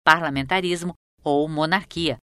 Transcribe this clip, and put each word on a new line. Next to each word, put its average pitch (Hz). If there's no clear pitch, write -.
parlamentarismo 170
ou 147
monarquia, 160